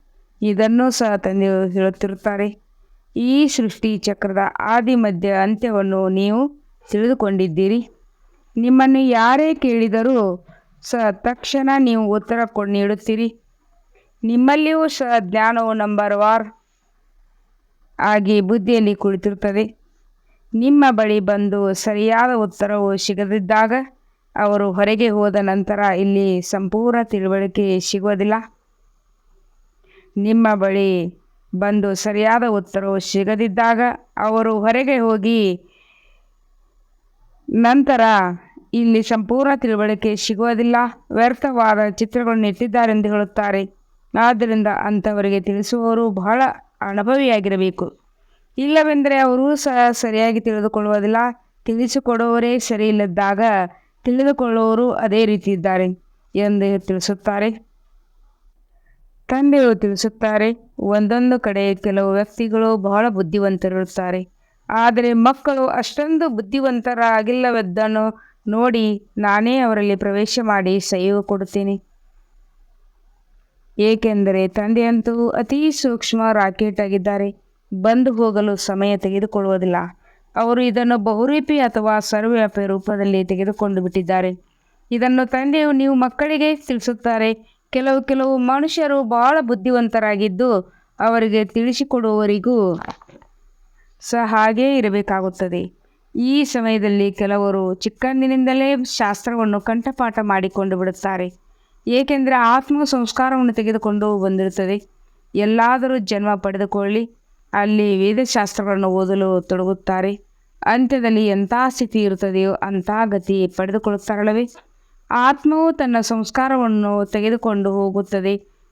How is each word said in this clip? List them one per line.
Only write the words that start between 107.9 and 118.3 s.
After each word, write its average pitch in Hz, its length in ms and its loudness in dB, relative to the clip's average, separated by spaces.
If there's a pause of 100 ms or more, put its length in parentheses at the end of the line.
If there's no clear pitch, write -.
ವೇದಶಾಸ್ತ್ರಗಳನ್ನು 202 880 0
ಓದಲು 190 520 0
ತೊಡಗುತ್ತಾರೆ. 185 760 -4 (520)
ಅಂತ್ಯದಲ್ಲಿ 233 600 2
ಎಂಥ 202 280 0 (140)
ಸ್ಥಿತಿ 233 340 -2
ಇರುತ್ತದೆಯೋ, 190 500 0
ಅಂಥ 196 380 -4 (160)
ಗತಿ 196 400 -2 (100)
ಪಡೆದುಕೊಳ್ಳುತ್ತಾರಲ್ಲವೇ? 208 920 -2 (640)
ಆತ್ಮವು 302 640 2
ತನ್ನ 254 280 0
ಸಂಸ್ಕಾರವನ್ನು 220 1080 0
ತೆಗೆದುಕೊಂಡು 208 640 -2
ಹೋಗುತ್ತದೆ. 196 720 -2 (300)